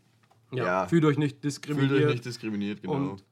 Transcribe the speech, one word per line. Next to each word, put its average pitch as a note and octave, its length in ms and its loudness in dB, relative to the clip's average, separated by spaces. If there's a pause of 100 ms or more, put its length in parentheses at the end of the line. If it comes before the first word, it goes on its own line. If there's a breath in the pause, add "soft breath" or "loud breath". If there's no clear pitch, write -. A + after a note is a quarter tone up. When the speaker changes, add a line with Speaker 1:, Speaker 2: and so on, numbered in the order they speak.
(520)
Speaker 1:
Ja, B2+ 120 -2
Speaker 2:
ja. F2+ 220 2
Speaker 1:
fühlt D#3+ 200 4
euch C#3+ 100 4
nicht D3 240 0
Speaker 2:
Fühlt C#3+ 60 -4
euch - 160 -6
Speaker 1:
diskriminiert. C3+ 480 2
Speaker 2:
nicht B2 160 -2
diskriminiert, G#2 560 -6
genau. D3+ 120 -4 (180)
Speaker 1:
Und G2 200 -16